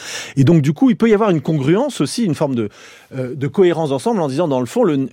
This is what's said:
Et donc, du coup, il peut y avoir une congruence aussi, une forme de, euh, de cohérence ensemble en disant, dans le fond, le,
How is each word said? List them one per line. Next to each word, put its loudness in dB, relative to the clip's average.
Et 4
donc, 6
du 0
coup, 2
il 2
peut 2
y 6
avoir 2
une 0
congruence 0
aussi, -2
une 0
forme -2
de, -2
euh, -8
de -6
cohérence 2
ensemble -2
en 0
disant, -2
dans 0
le -4
fond, 0
le, 0